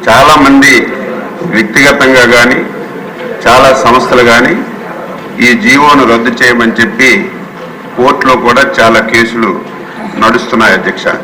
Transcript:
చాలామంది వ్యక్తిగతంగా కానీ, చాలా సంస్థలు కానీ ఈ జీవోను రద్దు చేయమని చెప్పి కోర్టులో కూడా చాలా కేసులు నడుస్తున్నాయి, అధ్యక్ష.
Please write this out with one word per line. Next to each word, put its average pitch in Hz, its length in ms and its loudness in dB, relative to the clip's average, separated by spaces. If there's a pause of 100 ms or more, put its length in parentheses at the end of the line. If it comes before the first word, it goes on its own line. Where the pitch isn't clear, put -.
చాలామంది 139 640 4 (800)
వ్యక్తిగతంగా 131 720 2 (120)
కానీ, 123 220 2 (840)
చాలా 131 240 4 (160)
సంస్థలు 117 460 2
కానీ 117 240 2 (920)
ఈ 123 40 4 (160)
జీవోను 139 460 4
రద్దు 117 280 0
చేయమని 120 400 2
చెప్పి 113 300 0 (880)
కోర్టులో 127 380 2 (120)
కూడా 123 180 4 (160)
చాలా 113 200 4 (120)
కేసులు 113 380 0 (720)
నడుస్తున్నాయి, 113 560 0
అధ్యక్ష. - 280 -6 (180)